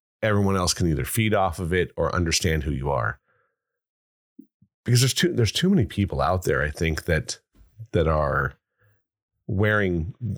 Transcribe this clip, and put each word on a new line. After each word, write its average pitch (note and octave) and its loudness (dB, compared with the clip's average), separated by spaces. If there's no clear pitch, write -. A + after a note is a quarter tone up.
everyone G2+ 2
else F2+ 0
can F2+ 0
either D#2 0
feed A2 0
off F#2+ 0
of F2 -2
it F2+ 0
or E2 -2
understand D#2+ 0
who D2+ -4
you C#2 -4
are. A#1 -2
Because A#2+ 4
there's C3 2
too, F3+ 0
there's A2+ 2
too - 2
many E3+ 4
people F2+ -2
out F2 0
there, C2+ 0
I D2 -2
think, D#2+ -4
that, - -2
that E2+ 2
are C#2 0
wearing G2 0